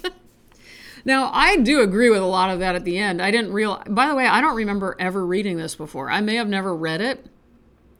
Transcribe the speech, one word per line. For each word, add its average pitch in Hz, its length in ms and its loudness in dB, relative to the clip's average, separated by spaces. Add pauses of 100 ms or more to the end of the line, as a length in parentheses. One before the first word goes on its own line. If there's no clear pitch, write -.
(1040)
Now, 269 280 2
I 349 240 4
do 277 240 4
agree 214 280 4
with 208 120 4
a 190 40 -2
lot 185 240 2
of 185 100 -2
that 180 160 -2
at 180 80 -6
the 175 140 -4
end. 190 240 -2
I 190 100 0
didn't 214 220 0
real-, 208 340 -2
by 233 200 2
the 302 80 0
way, 262 120 2
I 208 140 4
don't 302 140 2
remember 202 440 -4
ever 185 260 -4
reading 185 320 -2
this 156 180 -8
before. 135 360 -8
I 190 100 0
may 214 140 -2
have 233 140 -2
never 190 260 -2
read 160 260 -4
it. 262 240 -4 (760)